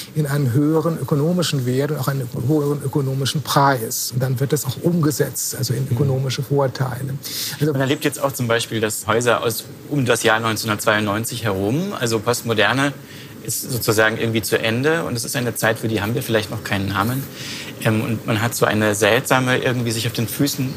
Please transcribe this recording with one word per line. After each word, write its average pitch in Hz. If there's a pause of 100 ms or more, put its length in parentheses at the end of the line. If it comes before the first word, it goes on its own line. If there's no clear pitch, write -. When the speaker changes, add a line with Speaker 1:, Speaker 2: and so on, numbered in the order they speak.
(140)
Speaker 1:
in 151
einen 139
höheren 156
ökonomischen 147
Wert 135
und 151
auch 131
einen 135 (220)
höheren 147
ökonomischen 135
Preis. 135
Und 123
dann 131
wird 139
das 143
auch 127
umgesetzt, 151
also -
in 135
Speaker 2:
Mhm. -
Speaker 1:
ökonomische 135
Vorteile. 143 (1040)
Also 151
Speaker 2:
Man 135
erlebt 139
jetzt -
auch 139
zum 123
Beispiel, 117
dass 107
Häuser 113
aus 117 (260)
um 139
das 117
Jahr 113
neunzehnhundertzweiundneunzig 107
herum, 113
also 113
Postmoderne, 120 (520)
ist -
sozusagen 110
irgendwie 113
zu 104
Ende. 135
Und 123
es 117
ist -
eine 123
Zeit, 113
für 113
die 110
haben 107
wir 110
vielleicht 110
noch 104
keinen 98
Namen. 117 (580)
Ähm, 110
und 117
man 110
hat 117
so -
eine 107
seltsame, 127
irgendwie 123
sich 110
auf 117
den 113
Füßen 139